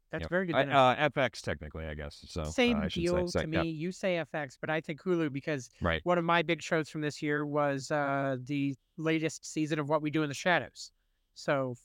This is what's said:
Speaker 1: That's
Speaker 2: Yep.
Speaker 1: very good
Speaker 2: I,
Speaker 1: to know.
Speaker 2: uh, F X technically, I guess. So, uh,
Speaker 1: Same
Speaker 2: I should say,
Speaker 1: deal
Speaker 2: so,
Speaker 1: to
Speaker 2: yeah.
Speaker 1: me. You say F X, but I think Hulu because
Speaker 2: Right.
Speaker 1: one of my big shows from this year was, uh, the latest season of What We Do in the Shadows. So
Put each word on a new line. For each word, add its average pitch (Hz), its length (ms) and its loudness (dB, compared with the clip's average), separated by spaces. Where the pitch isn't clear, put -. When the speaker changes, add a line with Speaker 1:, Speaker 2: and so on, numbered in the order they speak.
Speaker 1:
That's 160 120 -4
Speaker 2:
Yep. - 80 -6
Speaker 1:
very 180 160 2
good 165 80 0
Speaker 2:
I, 135 80 6
Speaker 1:
to 139 80 0
know. 147 40 4
Speaker 2:
uh, 127 220 8
F 147 180 2
X 131 280 0
technically, 80 420 -4
I 78 80 -4
guess. 73 340 -10
So, - 140 -4
uh, 76 40 0
Speaker 1:
Same 226 360 2
Speaker 2:
I 190 60 0
should 170 80 -2
say, 175 60 -2
Speaker 1:
deal 175 260 0
Speaker 2:
so, 175 140 0
Speaker 1:
to 160 100 -2
Speaker 2:
yeah. 170 100 0
Speaker 1:
me. 165 80 0
You 160 220 -6
say 180 260 -2
F 160 160 -6
X, 147 260 -6
but 156 120 -6
I 156 100 0
think 151 220 -10
Hulu 170 280 2
because 135 380 -4
Speaker 2:
Right. 82 240 2
Speaker 1:
one 175 140 2
of 170 80 0
my 170 160 4
big 160 220 0
shows 160 260 0
from 156 120 -6
this 151 200 -4
year 147 240 0
was, 143 460 0
uh, 139 500 0
the 139 340 -2
latest 160 480 0
season 156 320 -2
of 147 100 -2
What 151 140 2
We 151 80 -2
Do 156 140 2
in 147 60 -2
the 135 60 -6
Shadows. 156 560 0
So 135 500 0